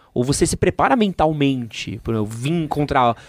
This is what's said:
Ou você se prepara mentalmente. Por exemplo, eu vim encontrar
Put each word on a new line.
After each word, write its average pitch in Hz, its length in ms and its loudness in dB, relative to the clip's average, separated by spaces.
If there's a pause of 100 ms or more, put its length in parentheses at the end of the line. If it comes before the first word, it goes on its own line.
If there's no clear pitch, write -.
(120)
Ou 123 100 0
você 143 220 2
se 160 100 0
prepara 180 400 2
mentalmente. 143 1080 0
Por 113 80 -2
exemplo, 107 140 0
eu - 0 -
vim 135 380 -4
encontrar 135 520 0 (120)